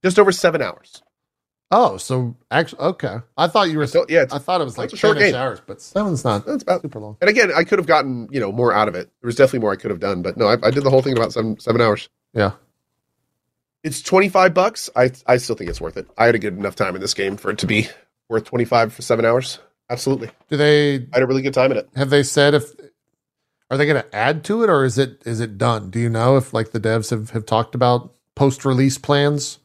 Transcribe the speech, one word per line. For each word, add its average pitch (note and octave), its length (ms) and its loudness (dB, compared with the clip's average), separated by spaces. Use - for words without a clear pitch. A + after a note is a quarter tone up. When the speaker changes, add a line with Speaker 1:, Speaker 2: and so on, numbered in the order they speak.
Speaker 1:
Just F#3 140 4
over G3 120 6
seven E3 300 0
hours. - 400 -10
Speaker 2:
Oh, F#3 260 2
so B2 380 -4
actu-, B2+ 260 -2
okay. C3+ 400 -4
I E3 100 2
thought F#3 240 0
you D3+ 80 -4
were, C#3+ 80 -2
Speaker 1:
So, E3 200 0
yeah, D#3 140 2
it's, C3 100 -2
Speaker 2:
I C#3+ 60 -6
thought F3 240 -4
it C#3+ 40 -2
was, A#2 120 -12
like, A#2+ 80 -6
Speaker 1:
it's - 80 -12
a G#3 40 -14
short G#3+ 200 2
Speaker 2:
ten-ish G3+ 140 4
Speaker 1:
game. B2+ 100 -4
Speaker 2:
hours, A#2+ 240 -8
but - 160 -18
seven's F#3 420 -4
not G#2+ 240 -2
Speaker 1:
It's D4 140 -4
about, F3+ 220 -2
Speaker 2:
super B2+ 160 -12
long. G#2 220 -14
Speaker 1:
and F#3 60 2
again, G#3 280 2
I E3+ 80 2
could F#3+ 160 0
have D#3 80 -6
gotten, C3 440 0
you C#3 80 -4
know, G2 120 -4
more A#2 200 0
out G#2 160 2
of F2+ 60 -6
it. F2+ 160 -10
There B2 80 -8
was A#2 80 -4
definitely C3+ 260 4
more G#2 100 0
I F#2+ 60 -2
could A2 120 -8
have F2+ 100 -6
done, G2 220 -4
but F2+ 160 -6
no, A2+ 80 2
I, A2 160 4
I A2+ 80 2
did C#3 140 0
the C3+ 80 2
whole C3 100 6
thing C3 120 -2
in A#2+ 40 0
about A2+ 160 0
seven, A2+ 260 -4
seven A#2 220 0
hours. G#2+ 260 0
Speaker 2:
Yeah. G2+ 180 0
Speaker 1:
It's D#3 200 -8
twenty-five F#3 500 4
bucks. F#3 420 -2
I, B2+ 160 4
I B2 120 4
still A#2 180 -4
think E2+ 160 -8
it's - 100 -10
worth E2 160 -10
it. - 100 -12
I A#2 80 6
had A#2 80 4
a G#2+ 40 -2
good G2+ 160 -4
enough G2 200 -6
time F#2+ 180 -4
in F#2 80 -8
this G2 140 -6
game G2 200 -4
for - 140 -8
it G#2 80 -6
to - 80 -4
be G#2+ 240 0
worth A2+ 140 -2
twenty-five A#2 500 0
for - 80 -18
seven A2+ 240 0
hours. B2 320 0
Absolutely. B2 400 -4
Speaker 2:
Do D3 60 -2
they D3 400 4
Speaker 1:
I A#2+ 160 -8
had B2+ 100 4
a - 20 4
really C3 160 0
good C3+ 140 -4
time C3+ 160 4
in A#2 60 0
it. - 180 -6
Speaker 2:
have C3+ 160 -2
they D3 100 6
said C#3+ 320 2
if, D3 200 -2
are C3+ 60 -2
they D3 100 2
gonna C#3+ 260 0
add C#3+ 300 -2
to A3+ 200 -2
it, G#3+ 60 2
or C#3 160 4
is A#2 140 -2
it, B2+ 260 -4
is A2+ 140 -6
it A2 180 -8
done? A2 320 -2
Do A#2 100 -4
you A#2 100 0
know A#2 280 2
if, C3 160 -4
like, A2+ 200 -4
the A#2 60 -4
devs A2 300 -2
have, A2 220 -6
have A2 160 -8
talked A2+ 260 0
about B2 400 0
post-release C3+ 640 0
plans? C#3+ 640 -2